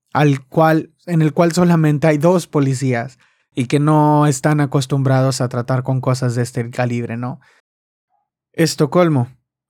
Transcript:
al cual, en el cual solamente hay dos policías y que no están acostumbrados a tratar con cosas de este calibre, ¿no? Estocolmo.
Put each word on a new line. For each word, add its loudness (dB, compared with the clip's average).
al 2
cual, 0
en 0
el 0
cual 2
solamente 2
hay 2
dos 0
policías -2
y -2
que 0
no 4
están 0
acostumbrados 0
a -2
tratar -4
con -2
cosas -2
de -2
este -6
calibre, -4
¿no? -10
Estocolmo. 0